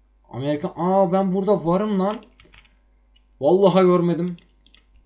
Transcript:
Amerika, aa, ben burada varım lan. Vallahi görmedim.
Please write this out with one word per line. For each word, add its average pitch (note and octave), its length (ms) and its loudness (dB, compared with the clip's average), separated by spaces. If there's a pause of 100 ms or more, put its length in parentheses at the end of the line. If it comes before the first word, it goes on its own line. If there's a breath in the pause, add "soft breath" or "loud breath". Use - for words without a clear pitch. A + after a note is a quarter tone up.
(300)
Amerika, D3 460 -6
aa, F#3 360 0
ben F#3+ 220 0
burada F#3+ 320 -2
varım F#3+ 340 -2
lan. G3+ 160 -2 (1300)
Vallahi F#3 440 4
görmedim. F3 520 0 (680)